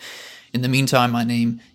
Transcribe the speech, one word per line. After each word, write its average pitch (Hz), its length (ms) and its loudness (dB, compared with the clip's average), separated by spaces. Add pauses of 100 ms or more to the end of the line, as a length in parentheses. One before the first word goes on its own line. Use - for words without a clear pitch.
(540)
In 123 80 -2
the 127 80 0
meantime, 127 420 2
my 120 120 0
name 117 360 0 (160)